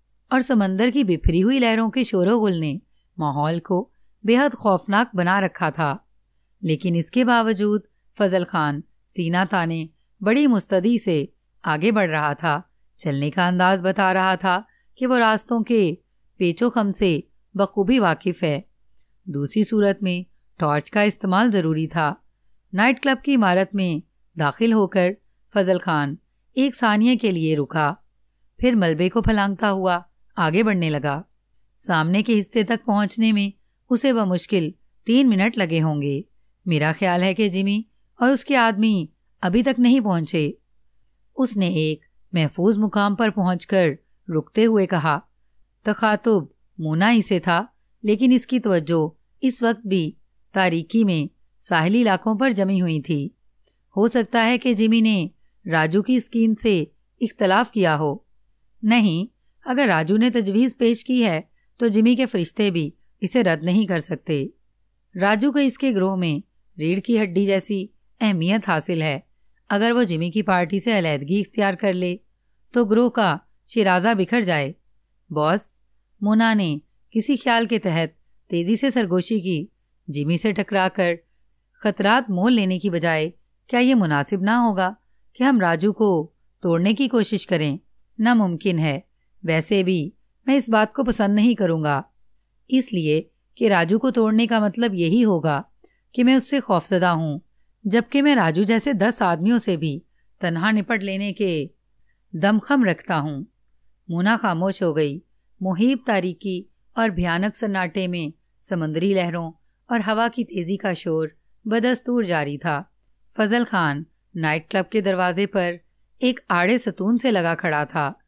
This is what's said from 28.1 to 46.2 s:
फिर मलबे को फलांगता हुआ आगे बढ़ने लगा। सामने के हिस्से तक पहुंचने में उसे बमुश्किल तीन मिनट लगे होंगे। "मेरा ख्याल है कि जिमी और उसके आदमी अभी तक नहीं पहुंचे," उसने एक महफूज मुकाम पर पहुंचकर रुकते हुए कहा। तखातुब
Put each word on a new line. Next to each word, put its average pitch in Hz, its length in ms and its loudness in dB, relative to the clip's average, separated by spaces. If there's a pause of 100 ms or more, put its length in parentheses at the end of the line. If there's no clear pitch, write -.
फिर 240 160 2
मलबे 175 340 2
को 220 120 0
फलांगता 202 460 0
हुआ 185 380 -2 (320)
आगे 175 260 2
बढ़ने 185 260 0
लगा। 147 340 -4 (640)
सामने 175 360 2
के 240 100 0
हिस्से 208 300 0
तक 226 220 -2
पहुंचने 214 460 0
में 202 220 0 (360)
उसे 254 240 2
बमुश्किल 180 600 0 (320)
तीन 254 220 4
मिनट 208 300 2
लगे 165 220 0
होंगे। 147 460 -2 (420)
"मेरा 156 260 0
ख्याल 180 300 0
है 190 100 0
कि 214 160 0
जिमी 196 360 -2 (360)
और 247 100 4
उसके 277 240 0
आदमी 214 540 2 (320)
अभी 190 220 2
तक 262 160 0
नहीं 247 220 6
पहुंचे," 165 560 -2 (800)
उसने 208 320 0
एक 156 340 -2 (320)
महफूज 175 440 0
मुकाम 208 380 0
पर 220 140 0
पहुंचकर 180 680 0 (320)
रुकते 160 340 -2
हुए 214 220 4
कहा। 156 360 -2 (640)
तखातुब 214 680 0 (260)